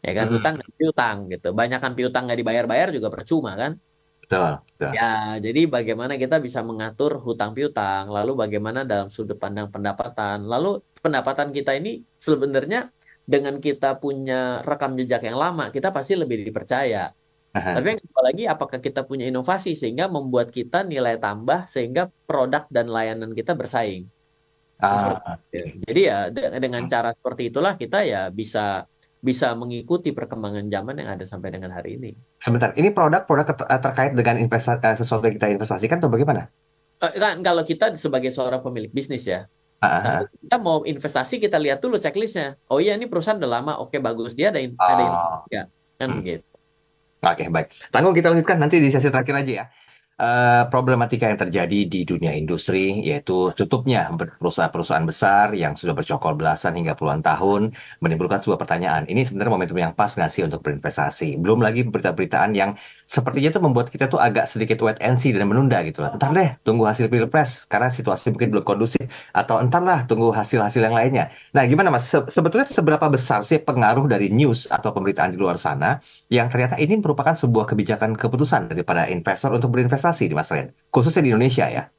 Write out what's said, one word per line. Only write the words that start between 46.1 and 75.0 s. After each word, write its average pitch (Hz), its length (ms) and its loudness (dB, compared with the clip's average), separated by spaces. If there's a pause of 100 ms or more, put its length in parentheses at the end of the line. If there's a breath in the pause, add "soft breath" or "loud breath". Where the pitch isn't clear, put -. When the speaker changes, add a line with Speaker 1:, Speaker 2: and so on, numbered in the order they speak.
Speaker 2:
Hmm. 117 80 -4
Speaker 1:
begitu. 90 240 -6 (840)
Speaker 2:
Oke, 82 240 2
baik. 80 240 -2 (160 loud breath)
Tanggung 170 240 4
kita 165 160 4
lanjutkan 170 320 4
nanti 156 160 6
di 139 160 6
sesi 139 160 4
terakhir 127 320 0
aja 135 120 -4 (120)
ya. - 20 -20 (480 soft breath)
Eh, 120 560 4
problematika 123 560 2
yang 104 80 2
terjadi 90 560 0
di 90 160 -2
dunia 85 240 0
industri, 92 720 -2
yaitu 92 480 0
tutupnya 120 640 0
ber-, 82 240 -6
perusahaan-perusahaan 82 640 0
besar 101 480 4
yang 82 240 -2
sudah 87 160 -4
bercokol 78 480 -2
belasan 80 400 -2
hingga 80 160 -2
puluhan 76 240 -2
tahun, 98 560 2 (240 loud breath)
menimbulkan 87 400 0
sebuah 101 160 0
pertanyaan. 85 560 -2
Ini 123 160 2
sebenarnya 101 240 -2
momentum 90 240 0
yang 85 160 0
pas 104 240 -2
nggak 80 160 0
sih 87 160 -2
untuk 78 160 -6
berinvestasi? 73 720 -4
Belum 98 240 4
lagi 117 240 2
berita-beritaan 101 720 0
yang 98 240 0 (320 loud breath)
sepertinya 139 480 2
tuh 170 80 4
membuat 120 240 2
kita 135 160 -2
tuh 123 160 0
agak 110 240 2
sedikit 110 400 -2
wait 110 160 0
and 123 160 2
see 123 160 2
dan 101 160 2
menunda 113 320 4
gitu 78 160 -6
lah. 73 160 -4
"Ntar 139 160 0
deh, 175 180 4 (140)
tunggu 110 240 4
hasil 113 240 2
pilpres, 123 560 0
karena 123 240 2
situasi 113 400 -2
mungkin 107 240 0
belum 101 80 2
kondusif." 113 400 0 (320 loud breath)
Atau, 107 320 2
"Ntar 170 160 4
lah, 180 240 4
tunggu 113 240 4
hasil-hasil 107 480 0
yang 113 160 4
lainnya." 117 320 2 (240 loud breath)
Nah, 135 160 4
gimana 165 240 4
Mas? 123 160 0
Se-, 220 240 2
sebetulnya 175 320 4
seberapa 160 480 2
besar 123 320 2
sih 156 160 2
pengaruh 127 480 2
dari 101 240 2
news 123 400 4
atau - 240 -2
pemberitaan 92 400 0